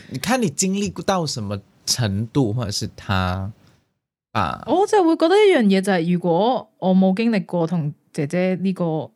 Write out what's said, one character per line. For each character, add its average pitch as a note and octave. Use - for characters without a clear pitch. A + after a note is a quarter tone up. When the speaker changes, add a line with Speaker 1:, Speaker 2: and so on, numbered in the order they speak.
Speaker 1:
你 C3
看 B3
你 F#3+
經 F#3+
歷 G3+
到 F#3
什 B2+
麼 G2+
程 G#2+
度， B2+
或 A#2+
者 G#2
是 -
他， F#2+
啊。 D#2
Speaker 2:
我 F#4
就 G#4
會 E4
覺 D#4+
得 F#4+
一 G#4
樣 B3
嘢 F#3+
就 G3+
係， F3
如 F3
果 F#3
我 F#3
冇 F#3+
經 A3+
歷 G3
過 E3+
同 D#3
姐 D3+
姐 F3+
呢 F#3
個 D#3+